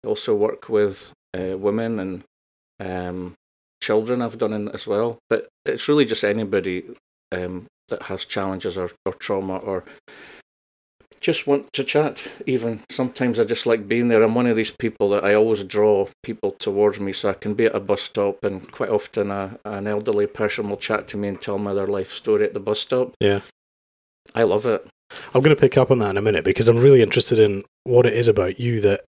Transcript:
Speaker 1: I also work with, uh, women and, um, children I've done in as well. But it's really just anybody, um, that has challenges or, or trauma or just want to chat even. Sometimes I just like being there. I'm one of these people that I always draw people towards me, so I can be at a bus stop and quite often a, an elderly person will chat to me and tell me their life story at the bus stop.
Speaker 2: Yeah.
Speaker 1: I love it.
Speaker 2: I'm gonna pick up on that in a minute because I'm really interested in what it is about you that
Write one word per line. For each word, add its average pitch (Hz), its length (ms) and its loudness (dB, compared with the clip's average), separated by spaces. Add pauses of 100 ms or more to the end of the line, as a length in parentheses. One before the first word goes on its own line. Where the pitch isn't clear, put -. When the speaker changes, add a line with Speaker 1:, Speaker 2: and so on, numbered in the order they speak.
Speaker 1:
I 117 40 -8
also 107 260 -2
work 104 340 -2
with, 104 420 -2 (260)
uh, 92 200 -6
women 107 420 -2
and, 95 260 -8 (540)
um, 92 560 -8 (480)
children 110 380 0
I've 117 180 -8
done 107 140 -2
in 104 160 -6
as - 180 -12
well. 113 320 -2 (120)
But - 180 -2 (160)
it's - 240 -4
really 147 160 4
just 110 180 -4
anybody, 98 640 -2 (480)
um, 90 340 -8 (220)
that - 160 -8
has 95 220 -10
challenges 95 500 -6
or, 90 140 -6 (160)
or 95 80 -6
trauma 95 420 -6
or 95 280 -8 (1400)
just - 260 -2
want 143 260 0
to 143 100 -6
chat 147 400 -2 (220)
even. 117 460 -2
Sometimes 123 500 -2
I 113 40 4
just 113 200 -4
like 110 240 0
being 120 200 2
there. 113 140 6
I'm 113 120 4
one 123 120 2
of 117 100 2
these 110 220 -2
people 107 300 -2
that 101 160 2
I 101 80 4
always 107 320 4
draw 101 440 2 (140)
people 107 280 -6
towards 101 500 0
me, 98 140 -6
so - 160 -2
I - 20 -2
can 104 220 -6
be 113 100 0
at 110 100 2
a 101 60 -2
bus 98 220 -4
stop 101 420 -4
and 98 260 -6
quite 110 200 -6
often 104 400 -2
a, 98 340 -8
an 104 220 -8
elderly 104 400 -2
person 104 420 -4
will 101 80 -6
chat 107 320 -4
to - 80 -10
me 101 120 -4
and 95 120 -8
tell 101 180 -6
me 101 140 -4
their 98 140 -2
life 98 260 -6
story 107 320 0
at 101 80 -2
the 104 80 -8
bus 104 200 -2
stop. 127 400 -2
Speaker 2:
Yeah. 101 200 2 (960)
Speaker 1:
I 113 80 2
love 104 240 2
it. 110 200 -2 (480)
Speaker 2:
I'm 127 80 4
gonna 151 140 6
pick - 200 4
up 127 140 4
on 131 100 4
that 101 100 0
in 95 60 -2
a 101 60 -2
minute 98 220 2
because 95 240 2
I'm 117 100 6
really 131 240 8
interested 110 360 2
in 101 260 4 (200)
what 123 220 4
it 107 80 2
is 117 140 2
about 95 300 2
you 120 220 -2
that 98 300 2